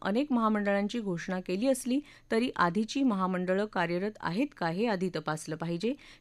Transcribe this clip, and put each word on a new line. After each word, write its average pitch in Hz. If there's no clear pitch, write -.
अनेक 233
महामंडळांची 208
घोषणा 185
केली 190
असली 262
तरी 226
आधीची 214
महामंडळं 185
कार्यरत 190
आहेत 196
का, 170
हे 196
आधी 190
तपासलं 160
पाहिजे. 170